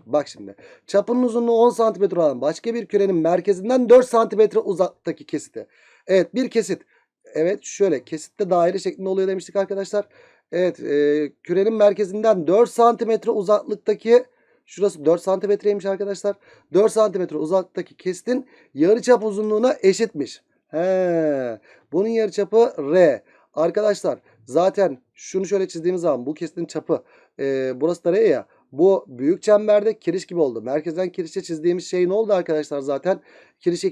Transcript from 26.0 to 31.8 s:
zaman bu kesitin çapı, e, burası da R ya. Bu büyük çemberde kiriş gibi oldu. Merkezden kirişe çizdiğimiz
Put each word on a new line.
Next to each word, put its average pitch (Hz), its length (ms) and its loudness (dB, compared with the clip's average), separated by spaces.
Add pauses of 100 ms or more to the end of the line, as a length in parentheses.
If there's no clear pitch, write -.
zaman 135 240 -2
bu 151 80 -6
kesitin 165 320 -10
çapı, - 380 -6 (360)
e, 135 360 -4
burası 160 280 -4
da 170 100 0
R 214 140 2
ya. 131 180 0 (260)
Bu 180 360 2
büyük 139 360 -2
çemberde 208 560 2
kiriş 175 260 -4
gibi 175 140 -6
oldu. 123 220 -2
Merkezden 156 480 -4
kirişe 175 320 -8
çizdiğimiz 170 460 -4